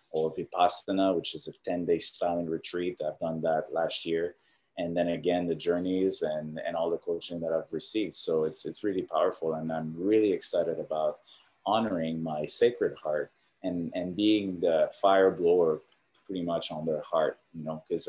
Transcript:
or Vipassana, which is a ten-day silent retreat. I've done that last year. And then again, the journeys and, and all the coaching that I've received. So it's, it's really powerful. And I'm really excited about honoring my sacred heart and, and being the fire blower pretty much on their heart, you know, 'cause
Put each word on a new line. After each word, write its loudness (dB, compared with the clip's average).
or -2
Vipassana, 2
which -4
is -12
a -12
ten-day 0
silent -2
retreat. -4
I've -4
done -4
that 0
last -2
year. -2
And -4
then 2
again, 0
the 0
journeys 0
and, -4
and -4
all 0
the 0
coaching -6
that -2
I've -2
received. -4
So 0
it's, -4
it's -8
really 0
powerful. 0
And -4
I'm -4
really 4
excited -2
about -2
honoring 0
my -4
sacred 2
heart -2
and, -2
and -4
being 2
the 4
fire 8
blower 4
pretty -6
much -2
on -6
their 0
heart, 0
you -10
know, -8
'cause -4